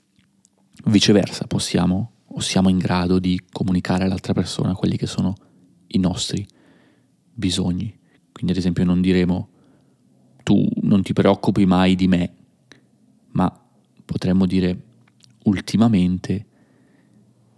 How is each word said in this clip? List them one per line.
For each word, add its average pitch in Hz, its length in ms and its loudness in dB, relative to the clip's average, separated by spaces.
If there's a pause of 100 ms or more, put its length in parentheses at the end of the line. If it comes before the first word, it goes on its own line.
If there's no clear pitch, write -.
(840)
viceversa, 104 600 2
possiamo 95 680 -2 (160)
o - 120 -12
siamo 95 300 0
in 92 80 2
grado 90 400 0
di 90 240 0 (100)
comunicare 92 520 -2
all'altra 95 300 -4
persona 92 420 -2
quelli - 220 -2
che - 100 -4
sono 95 280 -4 (520)
i - 100 -4
nostri 92 500 -2 (840)
bisogni. 92 640 -4 (340)
Quindi - 200 -4
ad 87 80 -2
esempio 87 260 0
non 90 160 2
diremo: 90 480 0 (920)
"Tu - 240 2 (140)
non 98 200 2
ti 95 120 -6
preoccupi 98 520 2
mai 92 300 4
di 92 120 0
me", 87 280 0 (960)
ma - 200 -2 (540)
potremmo 95 400 0
dire: 92 380 -2 (600)
"Ultimamente 95 1040 0 (1120)